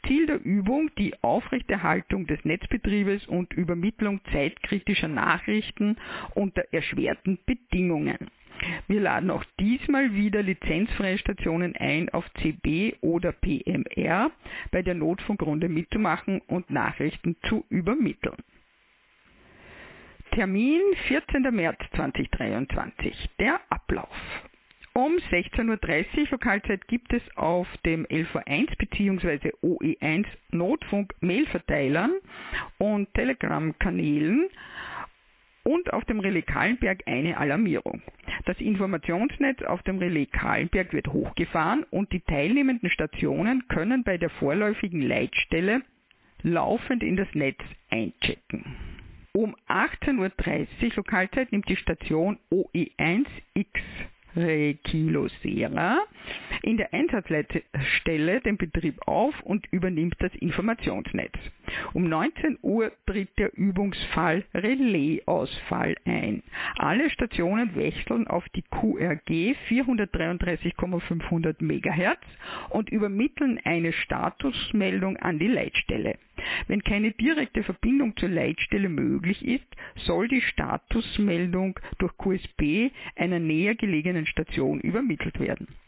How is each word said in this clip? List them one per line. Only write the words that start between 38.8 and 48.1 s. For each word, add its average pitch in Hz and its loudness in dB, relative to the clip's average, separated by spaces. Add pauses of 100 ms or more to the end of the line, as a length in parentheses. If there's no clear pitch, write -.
auf - -2
dem 190 -2
Relais 175 0
Kahlenberg - 0
wird 143 -2
hochgefahren 170 0
und 196 -2
die 185 -2
teilnehmenden 226 2
Stationen 165 0
können 233 2
bei 185 0
der 165 0
vorläufigen 175 0
Leitstelle 175 2 (600)
laufend 170 0
in 190 2
das 196 -2
Netz 139 0 (300)
einchecken. - -4 (640)